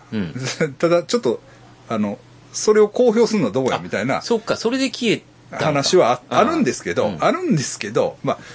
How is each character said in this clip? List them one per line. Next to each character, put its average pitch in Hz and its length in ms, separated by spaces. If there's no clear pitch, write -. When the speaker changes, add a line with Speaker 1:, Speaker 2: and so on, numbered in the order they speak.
Speaker 1:
う 113 60
ん。 - 160
Speaker 2:
<laughs> 151 220
た 170 120
だ 175 140
ち - 120
ょ - 40
っ - 20
と、 - 200
あ 113 80
の、 104 220
そ - 220
れ 214 80
を 208 80
公 247 180
表 226 180
す 220 80
る 208 60
の 147 80
は 95 40
ど 131 120
う 120 60
や - 100
み 175 100
た 98 120
い - 40
な - 120
Speaker 1:
あ、 - 40
そ 233 160
っ 220 40
か、 - 160
そ 226 120
れ 262 80
で 262 120
消 220 240
え - 100
た - 60
の - 40
か。 147 60
Speaker 2:
話 143 320
は 123 140
あ-、 - 20
Speaker 1:
あ - 20
あ。 - 20
Speaker 2:
あ 202 40
る 330 140
ん 285 60
で 123 100
す - 100
け 87 100
ど、 104 140
Speaker 1:
う - 40
ん。 85 120
Speaker 2:
あ 180 80
る 339 120
ん 285 120
で 135 80
す - 160
け 208 120
ど、 123 320
ま 131 100
あ、 - 40